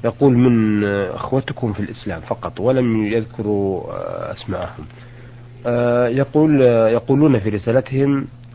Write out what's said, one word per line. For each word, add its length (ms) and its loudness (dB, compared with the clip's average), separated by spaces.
يقول: 280 2
"من، 520 2
آه، 320 -2
أخوتكم 560 -4
في 80 -8
الإسلام 400 -8
فقط"، 400 -10
ولم 460 0
يذكروا، 760 -4
آه، 400 -8
أسماءهم. 520 -10
آه، 420 0
يقول، 540 2
آه، 260 6
يقولون 500 2
في 100 -2
رسالتهم: 800 0